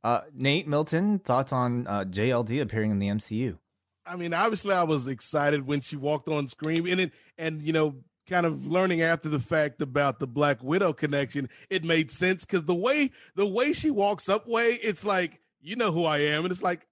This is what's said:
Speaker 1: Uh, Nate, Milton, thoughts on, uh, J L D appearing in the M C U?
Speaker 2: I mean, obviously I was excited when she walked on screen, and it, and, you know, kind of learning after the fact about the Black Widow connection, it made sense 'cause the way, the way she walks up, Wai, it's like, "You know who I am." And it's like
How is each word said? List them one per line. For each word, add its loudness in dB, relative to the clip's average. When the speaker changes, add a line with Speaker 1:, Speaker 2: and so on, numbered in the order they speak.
Speaker 1:
Uh, 0
Nate, 0
Milton, 0
thoughts 0
on, 0
uh, -2
J 0
L 2
D -2
appearing -2
in 2
the 0
M -2
C -8
U? -4
Speaker 2:
I -10
mean, -4
obviously 2
I 4
was 0
excited 0
when 0
she -10
walked -2
on -2
screen, -2
and 0
it, -2
and, -4
you -2
know, 2
kind 2
of -4
learning 2
after 0
the 0
fact -2
about 0
the -4
Black 0
Widow 2
connection, -2
it -2
made 2
sense 0
'cause -2
the 0
way, 2
the 2
way 0
she 0
walks 0
up, 2
Wai, 2
it's -4
like, 0
"You -10
know 2
who 2
I 2
am." 2
And -2
it's -6
like -2